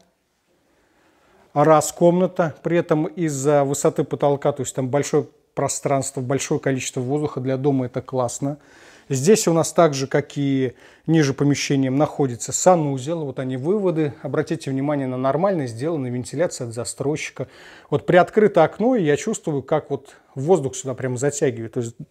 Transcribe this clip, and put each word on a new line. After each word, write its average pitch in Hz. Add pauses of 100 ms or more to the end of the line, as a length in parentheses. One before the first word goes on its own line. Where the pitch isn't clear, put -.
(1600)
Раз 151
комната, 175
при 170
этом 165
из-за 147
высоты 143
потолка, 143
то 139
есть -
там 131
большое 143 (280)
пространство, 139
большое 135
количество 131
воздуха 139
для 131
дома, 131
это 123
классно. 131 (500)
Здесь 147
у 165
нас 160
так 165
же, 135
как 143
и 135 (320)
ниже 156
помещением, 139
находится 139
санузел. 156
Вот 135
они, 131
выводы. 160
Обратите 147
внимание 139
на 127
нормально 143
сделанную 127
вентиляцию 131
от 113
застройщика. 120 (420)
Вот 147
приоткрыто 180
окно, 233
и 202
я 147
чувствую, 156
как -
вот - (180)
воздух 143
сюда 131
прям 127
затягивает. 123
То 127
есть 117 (140)